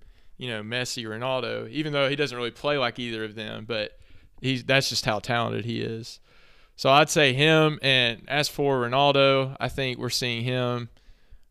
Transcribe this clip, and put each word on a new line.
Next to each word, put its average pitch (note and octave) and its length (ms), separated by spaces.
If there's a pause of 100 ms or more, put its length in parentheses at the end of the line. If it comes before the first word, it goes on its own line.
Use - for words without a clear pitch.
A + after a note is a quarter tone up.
(380)
you B2+ 100
know, A2 140
Messi, A#2+ 420
Ronaldo, A2+ 640
even D3+ 240
though C#3 160
he C#3+ 80
doesn't C3+ 200
really A#2+ 140
play C#3+ 280
like A#2+ 200
either A#2 240
of G#2+ 140
them, A2 280
but G#2+ 280 (480)
he's, C3 240
that's C3+ 240
just - 160
how G#2+ 160
talented A2+ 460
he A2+ 160
is. A2+ 360 (560)
So - 160
I'd D3 200
say D3 220
him. D#3 500
And B2 440
as C#3+ 220
for C#3 320
Ronaldo, C3+ 800
I B2 80
think B2+ 300
we're A#2+ 120
seeing A#2 320
him, B2 460 (640)